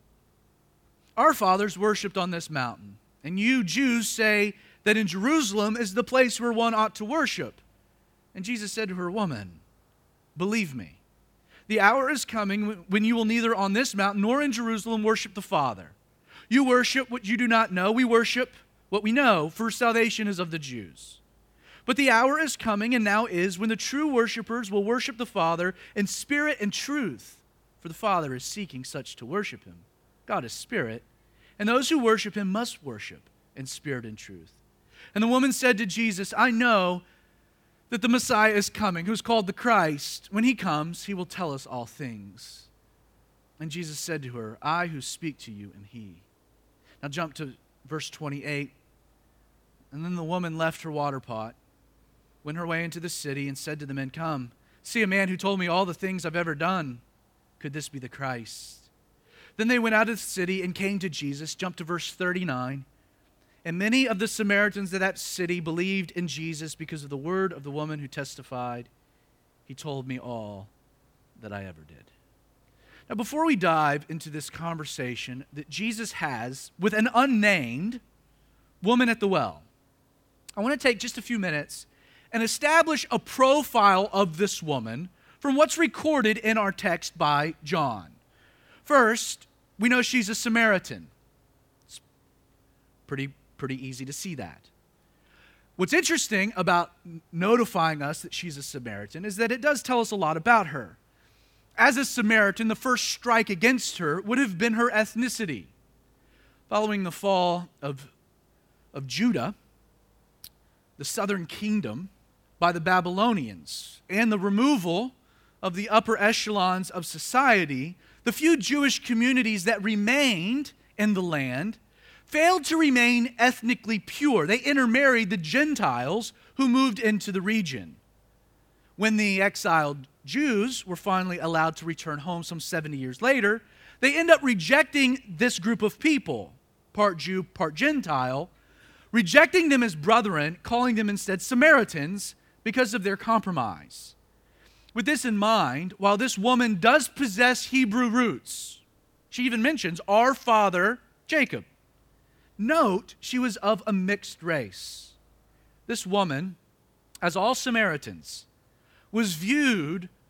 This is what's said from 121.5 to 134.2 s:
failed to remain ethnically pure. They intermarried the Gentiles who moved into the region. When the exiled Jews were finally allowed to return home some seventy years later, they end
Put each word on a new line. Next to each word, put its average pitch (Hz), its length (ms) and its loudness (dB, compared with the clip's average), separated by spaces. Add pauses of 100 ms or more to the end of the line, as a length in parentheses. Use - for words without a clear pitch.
failed 320 400 4
to 320 100 0
remain 247 640 4
ethnically 226 600 0
pure. 226 480 2
They 214 120 2
intermarried 254 720 4
the 214 80 -2
Gentiles 175 960 0 (220)
who 269 120 2
moved 247 300 4
into 214 340 0
the 190 80 -2
region. 160 560 -2 (1000)
When 214 200 2
the 202 240 2
exiled 160 680 2 (200)
Jews 240 600 0
were 180 100 -8
finally 185 420 -2
allowed 160 380 0
to 165 100 -12
return 156 320 -8
home 170 240 -8
some 160 180 -10
seventy 156 380 -6
years 127 240 -8
later, 226 400 2 (380)
they 277 180 2
end 330 120 4